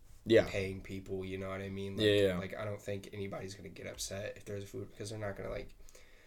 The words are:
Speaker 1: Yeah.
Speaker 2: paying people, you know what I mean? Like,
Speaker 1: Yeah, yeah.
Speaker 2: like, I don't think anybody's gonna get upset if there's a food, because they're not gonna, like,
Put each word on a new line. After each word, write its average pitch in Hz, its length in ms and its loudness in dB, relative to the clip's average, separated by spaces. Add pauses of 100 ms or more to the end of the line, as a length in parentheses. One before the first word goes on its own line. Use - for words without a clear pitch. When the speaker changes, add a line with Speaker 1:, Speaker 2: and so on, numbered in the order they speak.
(260)
Speaker 1:
Yeah. 107 240 10
Speaker 2:
paying 95 320 -2
people, 95 420 -6
you 95 140 -4
know 95 120 -4
what 95 120 -4
I 98 80 -4
mean? 98 260 -4
Like, 107 120 4
Speaker 1:
Yeah, 104 60 8
yeah. 98 240 8
Speaker 2:
like, 92 200 -4
I 107 80 -4
don't 104 160 -4
think 101 320 -4
anybody's 98 420 -6
gonna 92 140 -12
get - 180 -10
upset 101 480 -6
if - 100 -14
there's 101 180 -4
a 101 40 -12
food, 104 240 -6
because 104 200 -8
they're 110 80 -6
not 101 180 -4
gonna, 110 120 -4
like, - 200 -6 (580)